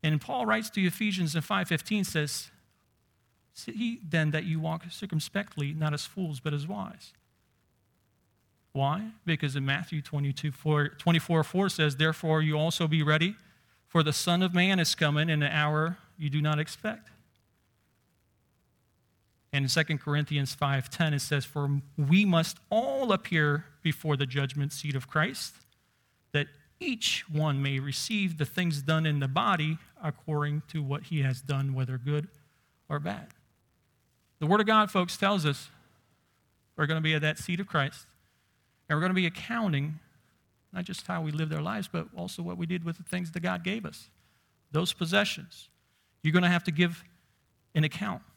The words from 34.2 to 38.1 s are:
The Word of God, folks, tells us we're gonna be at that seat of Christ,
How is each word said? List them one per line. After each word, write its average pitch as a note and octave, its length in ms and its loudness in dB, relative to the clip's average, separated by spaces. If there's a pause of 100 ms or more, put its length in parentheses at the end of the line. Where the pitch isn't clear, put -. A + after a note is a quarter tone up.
The D#3 80 -2
Word G3 140 6
of G3+ 60 4
God, G#3+ 240 6
folks, F3+ 260 0
tells G3 280 2
us C#3+ 240 0 (1080)
we're D#3 100 0
gonna D#3+ 140 0
be D#3 140 2
at D3 80 0
that D3+ 160 0
seat F3 200 -4
of G3 80 -6
Christ, C#3 400 -2 (840)